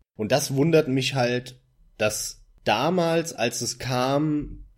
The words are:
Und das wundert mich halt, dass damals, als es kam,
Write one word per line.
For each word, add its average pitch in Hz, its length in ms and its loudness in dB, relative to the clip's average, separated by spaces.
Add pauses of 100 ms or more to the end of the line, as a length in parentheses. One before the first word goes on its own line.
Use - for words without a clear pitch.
(160)
Und 107 160 -2
das 135 220 0
wundert 156 340 4
mich 131 280 0
halt, 123 440 -2 (380)
dass - 480 -2 (200)
damals, 165 680 2
als 117 280 -2
es - 180 -6
kam, 139 840 -2 (120)